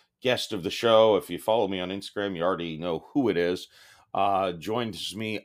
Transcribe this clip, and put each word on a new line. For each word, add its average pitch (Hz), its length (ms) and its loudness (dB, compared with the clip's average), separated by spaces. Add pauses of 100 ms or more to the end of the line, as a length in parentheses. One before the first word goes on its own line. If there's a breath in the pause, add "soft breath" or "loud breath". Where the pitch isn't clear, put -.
(220 soft breath)
guest 123 300 0
of 92 120 -4
the 95 80 -2
show, 110 440 6
if - 140 -2
you 85 80 -6
follow 110 300 0
me 95 120 -4
on 90 100 -6
Instagram, 98 460 -6
you 80 60 -6
already 85 340 0
know 82 380 -4
who 127 160 2
it 85 80 2
is, 87 300 0 (480 loud breath)
uh, 98 380 2
joins 90 640 -4
me 110 300 -6